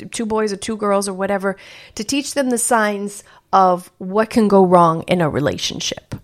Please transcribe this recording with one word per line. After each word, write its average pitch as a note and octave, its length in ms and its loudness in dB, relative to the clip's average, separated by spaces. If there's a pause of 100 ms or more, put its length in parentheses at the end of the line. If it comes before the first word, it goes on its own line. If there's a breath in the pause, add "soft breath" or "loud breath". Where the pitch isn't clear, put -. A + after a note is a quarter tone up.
(120)
two A#3 140 -6
boys G#3+ 260 -2
or F#3+ 60 -8
two A3 200 -8
girls G3+ 300 0
or G3 60 -6
whatever, G3 420 -4 (400 loud breath)
to A3+ 80 -8
teach C#4 300 -6
them C4 160 0
the A#3+ 80 0
signs G#3 640 -2 (300 soft breath)
of F#3 440 4
what G3+ 320 -2
can A3 180 2
go G3 180 6
wrong E3+ 380 4
in F3+ 180 0
a D3+ 80 2
relationship. - 960 -4